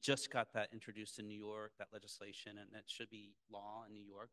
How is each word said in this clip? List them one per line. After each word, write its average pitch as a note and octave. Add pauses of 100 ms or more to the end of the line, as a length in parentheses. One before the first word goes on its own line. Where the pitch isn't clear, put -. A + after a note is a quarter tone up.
just -
got A#2
that G#2+
introduced G#2+
in G#2+
New G#2
York, G#2+
that G#2
legislation, G#2
and G#2
that G#2
should -
be G#2 (160)
law G#2
in G#2
New G#2
York G2+